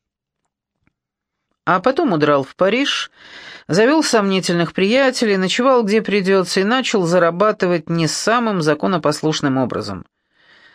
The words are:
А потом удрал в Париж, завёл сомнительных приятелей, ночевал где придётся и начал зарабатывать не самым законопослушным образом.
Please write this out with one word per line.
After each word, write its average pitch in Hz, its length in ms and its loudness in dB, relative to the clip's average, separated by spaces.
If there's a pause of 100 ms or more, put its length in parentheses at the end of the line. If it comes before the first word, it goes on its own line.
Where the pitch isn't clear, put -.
(1700)
А 180 160 0
потом 262 320 0
удрал 147 300 2
в - 120 -14
Париж, 233 560 -2 (560)
завёл 240 340 2
сомнительных 190 720 0
приятелей, 233 640 0
ночевал 240 460 2
где 208 180 0
придётся 190 600 0
и - 20 2
начал 220 420 0
зарабатывать 175 840 0
не 165 180 0
самым 214 540 -2
законопослушным 151 960 -2
образом. 104 480 -4 (680)